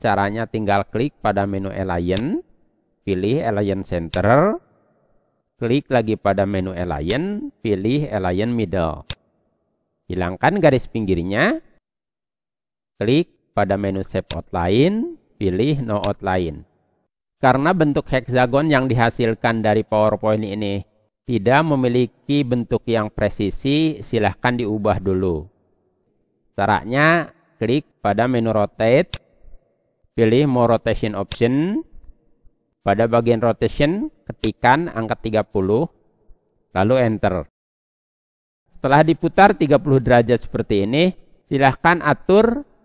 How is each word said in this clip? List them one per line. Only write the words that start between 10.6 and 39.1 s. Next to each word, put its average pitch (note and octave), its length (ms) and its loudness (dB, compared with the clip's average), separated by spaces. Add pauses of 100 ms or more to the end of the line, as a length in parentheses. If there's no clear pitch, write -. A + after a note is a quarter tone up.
garis C3 240 4
pinggirnya, G#2 720 -2 (1400)
klik B2+ 320 0 (240)
pada G2+ 180 0
menu F#2+ 320 -4
Shape - 300 -6
Outline, C#3+ 800 0 (180)
pilih A#2 480 -2
No G#2+ 220 -4
Outline. F#2 580 -4 (720)
Karena C3+ 380 2
bentuk D3+ 340 0
heksagon B2+ 640 0
yang C3 180 2
dihasilkan A2+ 800 0
dari G#2+ 180 2
PowerPoint G#2+ 560 0
ini G2+ 400 -4 (480)
tidak B2+ 400 2
memiliki B2+ 800 0
bentuk A#2+ 420 -4
yang G#2+ 240 -2
presisi, C3+ 880 -2
silahkan A#2 560 -2
diubah G#2+ 460 -2
dulu. F#2 420 -2 (1120)
Caranya, C3 800 0 (260)
klik A#2+ 240 -2 (160)
pada G#2 240 0
menu A#2 300 0
Rotate, A#2+ 640 0 (920)
pilih A#2 340 2
More A#2 280 2
Rotation A2 400 -4
Option. C#3+ 680 -2 (960)
Pada G2+ 300 0
bagian A#2 320 2
rotation, D3 640 -2 (220)
ketikan B2 560 0
angka A2+ 320 -6
tiga A2 240 0
puluh, G#2 480 0 (800)
lalu A#2 320 2
Enter. G2 480 -2 (1200)
Setelah C#3+ 320 2
diputar E3+ 560 4